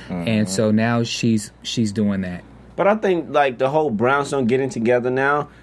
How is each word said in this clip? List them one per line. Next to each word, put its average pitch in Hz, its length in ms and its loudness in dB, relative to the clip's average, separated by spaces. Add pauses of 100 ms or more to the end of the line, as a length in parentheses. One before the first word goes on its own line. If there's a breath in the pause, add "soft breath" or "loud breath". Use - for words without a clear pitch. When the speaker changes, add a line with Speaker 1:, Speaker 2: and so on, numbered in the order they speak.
Speaker 1:
Mm-hmm. 87 200 -6
Speaker 2:
And 107 220 0
so 110 220 0
now 117 320 2
she's, 113 480 -2 (100)
she's 110 300 -4
doing 101 300 -2
that. 90 220 -8 (320)
Speaker 3:
But 180 120 0
I 208 80 4
think, 180 340 0
like, 139 300 0
the 131 100 2
whole 151 220 0
Brownstone 135 560 2
getting 127 220 2
together 123 420 0
now 143 380 0 (140)